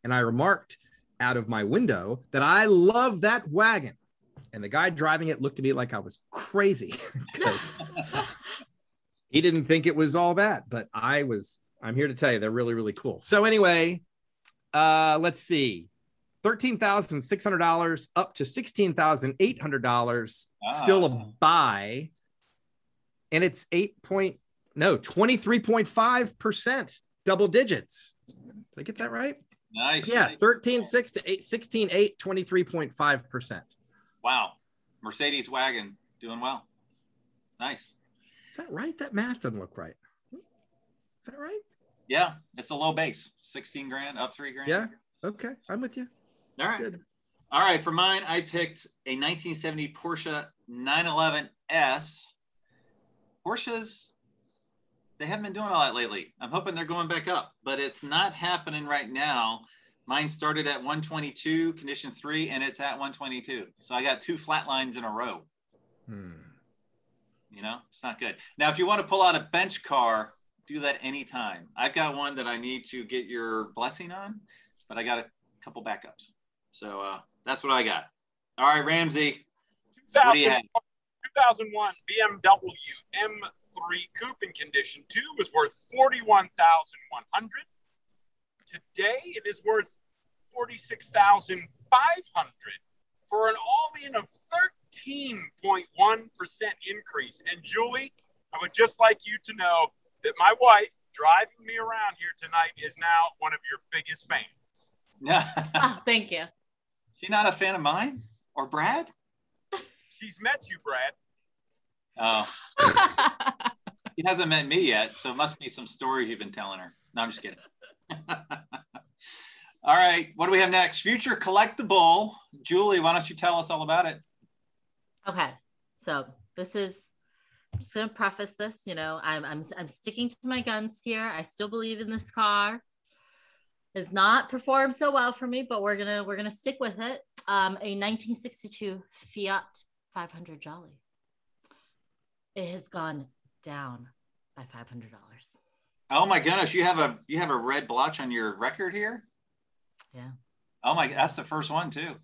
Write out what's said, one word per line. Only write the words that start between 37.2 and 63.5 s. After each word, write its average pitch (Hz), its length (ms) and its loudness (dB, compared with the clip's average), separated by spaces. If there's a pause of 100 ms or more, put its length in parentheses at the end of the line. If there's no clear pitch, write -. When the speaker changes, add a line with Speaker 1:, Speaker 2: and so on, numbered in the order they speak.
Speaker 3:
Nice. 131 320 -10 (580)
Speaker 1:
Is - 60 -20
that 320 160 -14
right? 311 260 -10
That 277 140 -12
math 240 300 -4
doesn't 110 160 -6
look 92 180 -14
right. 80 180 -16 (380)
Is 302 80 -20 (840)
that 262 120 -20
right? 339 200 -12 (480)
Speaker 3:
Yeah, 165 280 0 (220)
it's 127 140 -14
a 156 40 -6
low 156 180 -2
base. - 380 -4 (100)
Sixteen - 480 -16
grand, 135 300 -10
up 123 180 -6
three 143 160 -14
grand. 139 160 -10
Speaker 1:
Yeah. 196 180 -2 (380)
Okay, 214 300 -10 (140)
I'm 208 120 -8
with 247 160 -12
you. 262 80 -12
Speaker 3:
All 247 40 -18 (500)
Speaker 1:
That's 190 140 -2
Speaker 3:
right. 226 200 -8
Speaker 1:
good. 175 80 -18 (500)
Speaker 3:
All 143 100 4
right, 180 200 4
for 165 100 -4
mine, 190 380 2
I 170 140 0
picked 160 440 -6 (200)
a 131 100 -4
nineteen 160 400 -4
seventy 156 360 -6
Porsche 160 540 -8 (220)
nine 135 380 -2
eleven 151 420 0 (200)
S. 156 640 -2 (1120)
Porsches, 226 640 -6 (1080)
they 151 80 -8
haven't 208 180 -6
been 202 80 -10
doing 208 160 -8
all 175 120 0
that 135 140 0
lately. 104 460 -6
I'm 123 100 -12
hoping 175 240 -4
they're 165 120 -6
going 170 220 -4
back 160 200 -4
up, 180 240 -4 (100)
but 135 160 -4
it's 139 240 -6
not 165 300 0
happening 160 540 -6
right 143 240 -4
now. 127 500 -2 (460)
Mine 147 220 -2
started 151 380 -2
at 139 160 -4
one 151 180 -4
twenty-two, 156 760 -4
condition 139 360 -12
three, 151 380 -6
and 135 140 -6
it's 135 180 -8
at 139 180 -4
one 139 140 -8
twenty-two. 127 540 -10 (120)